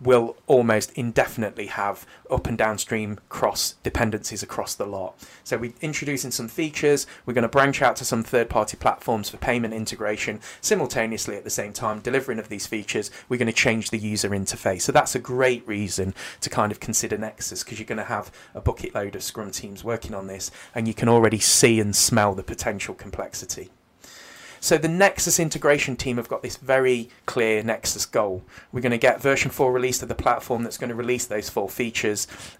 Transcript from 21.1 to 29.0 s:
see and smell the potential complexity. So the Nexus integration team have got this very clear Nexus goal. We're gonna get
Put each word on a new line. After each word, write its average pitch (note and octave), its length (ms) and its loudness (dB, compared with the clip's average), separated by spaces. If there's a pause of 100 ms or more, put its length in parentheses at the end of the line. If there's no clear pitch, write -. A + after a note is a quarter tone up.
see A#2 400 6
and G#2 160 2
smell G#2 400 4
the G2 80 -6
potential A2 540 -6
complexity. - 760 -10 (880)
So E3 200 4
the D#3 100 0
Nexus F3+ 500 4
integration D3 560 2
team A#2+ 220 -4
have A#2 120 -4
got - 140 -6
this A#2+ 140 -8
very B2+ 540 2 (160)
clear A2 360 2
Nexus A2 440 -2
goal. G2 360 0 (300)
We're B2 80 -4
gonna A#2+ 180 2
get A#2+ 220 4